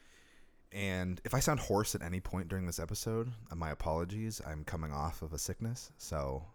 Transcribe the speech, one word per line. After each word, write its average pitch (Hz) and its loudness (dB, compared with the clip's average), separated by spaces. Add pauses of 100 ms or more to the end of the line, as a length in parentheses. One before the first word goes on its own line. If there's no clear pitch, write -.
(720)
And 92 2
if - -2
I 127 6
sound 151 6
hoarse 101 4
at - -2
any 90 0
point 90 -2
during 92 0
this 87 -2
episode, 113 0 (200)
uh, - -6
my 82 0
apologies. 87 0
I'm 76 -4
coming 80 -2
off 73 -2
of 78 -4
a 78 -2
sickness, 113 -4
so 69 -2 (120)